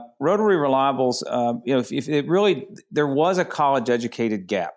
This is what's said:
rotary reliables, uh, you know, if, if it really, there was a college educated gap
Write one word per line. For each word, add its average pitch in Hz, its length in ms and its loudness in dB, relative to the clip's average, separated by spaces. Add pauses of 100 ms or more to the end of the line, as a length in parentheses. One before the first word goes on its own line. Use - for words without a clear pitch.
(200)
rotary 202 360 2
reliables, 135 680 2
uh, 120 280 0 (100)
you 123 80 -2
know, 131 80 2
if, 123 100 -4
if 139 160 -6
it 147 220 -2
really, 180 400 0 (220)
there 147 160 0
was 156 320 2
a 180 60 2
college 139 440 0
educated 117 580 -2
gap 92 300 -4